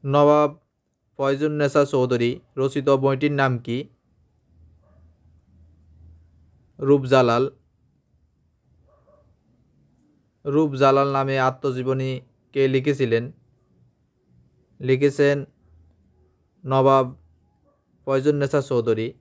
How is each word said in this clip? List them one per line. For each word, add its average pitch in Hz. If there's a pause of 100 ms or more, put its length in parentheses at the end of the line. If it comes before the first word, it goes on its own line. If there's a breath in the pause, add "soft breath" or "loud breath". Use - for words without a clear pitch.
নবাব 147 (640)
ফয়জুন্নেসা 143 (100)
চৌধুরী 123 (300)
রচিত 135 (140)
বইটির 139
নাম 135 (120)
কি? 120 (3000)
রূপজালাল। 131 (3000)
রূপজালাল 139
নামে 135 (120)
আত্মজীবনী 131 (440)
কে 139 (120)
লিখেছিলেন? 131 (1600)
লিখেছেন 139 (1300)
নবাব 135 (1000)
ফয়জুন্নেসা 139
চৌধুরী। 113 (120)